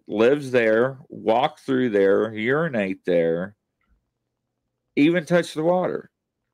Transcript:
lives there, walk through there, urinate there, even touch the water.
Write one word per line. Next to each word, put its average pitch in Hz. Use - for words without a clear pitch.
lives 131
there, 120
walk 113
through 127
there, 101
urinate 113
there, 87
even 160
touch 170
the 151
water. 175